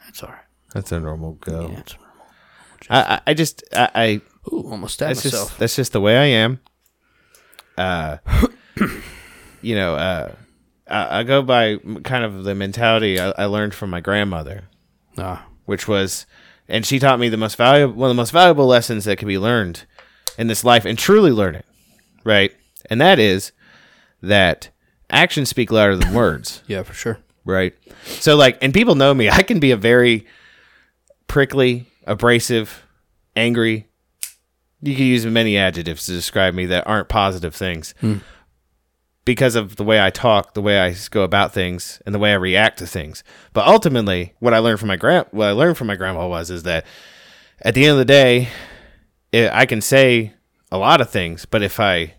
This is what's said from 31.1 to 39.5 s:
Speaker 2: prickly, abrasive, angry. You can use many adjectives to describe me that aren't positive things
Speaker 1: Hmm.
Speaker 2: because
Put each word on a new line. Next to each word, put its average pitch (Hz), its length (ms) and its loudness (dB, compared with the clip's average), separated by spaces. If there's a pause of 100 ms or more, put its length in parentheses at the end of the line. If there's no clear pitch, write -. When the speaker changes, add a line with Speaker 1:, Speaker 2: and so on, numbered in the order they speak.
Speaker 2:
prickly, 127 600 0 (200)
abrasive, 113 800 -2 (500)
angry. 113 520 0 (920)
You 143 140 -4
can 135 100 0
use 120 200 0
many 113 300 0
adjectives 85 500 -4
to 92 60 -8
describe 90 420 -2
me 92 120 -4
that 90 200 -2
aren't 104 220 -4
positive 92 460 -2
things 87 460 -8
Speaker 1:
Hmm. 107 160 -2 (1080)
Speaker 2:
because 123 300 0